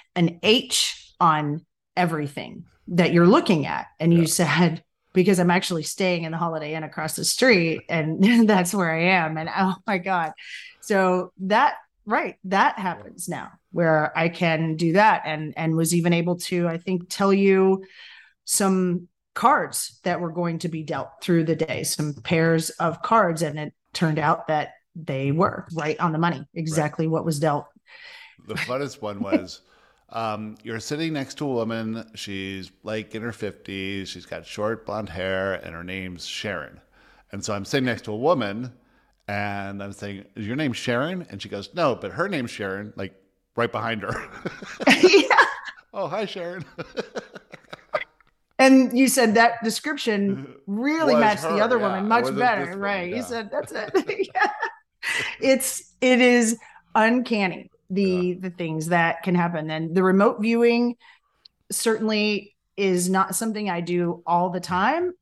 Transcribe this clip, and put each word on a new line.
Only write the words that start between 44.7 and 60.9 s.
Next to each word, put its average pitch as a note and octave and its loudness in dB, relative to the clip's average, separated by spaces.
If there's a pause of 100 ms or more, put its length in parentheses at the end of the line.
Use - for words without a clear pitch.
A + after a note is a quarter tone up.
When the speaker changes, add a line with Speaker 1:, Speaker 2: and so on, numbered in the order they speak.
Speaker 1:
<laughs> - 8 (120)
Yeah. F#4 6 (500)
Speaker 2:
"Oh, F#3 -4
hi, G3 -4
Sharon." F3 -10
<laughs> - -20 (1900)
Speaker 1:
And C4 8
you C4 6
said A3+ 4
that A#3 4
description G3+ -2 (140)
really C4+ 0
Speaker 2:
Was A#3 4
Speaker 1:
matched G#3+ 2
the D#3+ -2
Speaker 2:
her, G3 2
Speaker 1:
other A#3 2
Speaker 2:
yeah. G#3+ 0
Speaker 1:
woman F#3+ -2
Speaker 2:
It - -2
Speaker 1:
much A#3 4
Speaker 2:
wasn't B3 -2
Speaker 1:
better, A#3 2
Speaker 2:
this F3 -6
woman, G3 -10
Speaker 1:
right? G3 -4
You G3 -6
Speaker 2:
yeah. B3+ -4
Speaker 1:
said, A#3 -8
"That's D4 -8
it." - -8
<laughs> G4 -2
Yeah. G#4 0 (920)
It's, - 0
it B3+ 4
is A#3+ 4 (380)
uncanny, A3 0 (180)
the, G3 0
Speaker 2:
Yeah. F3+ 0
Speaker 1:
the F#3 -8
things D#3+ -6
that E3+ 2
can F#3 2
happen. E3+ -2
And D#3+ -6
the F#3 4
remote F#3+ 4
viewing A#3 2 (720)